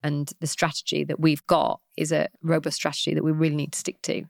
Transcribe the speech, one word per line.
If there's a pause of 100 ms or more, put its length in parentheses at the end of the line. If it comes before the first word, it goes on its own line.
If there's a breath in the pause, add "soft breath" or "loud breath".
And
the
strategy
that
we've
got (160)
is
a (140)
robust
strategy
that
we
really
need
to
stick
to.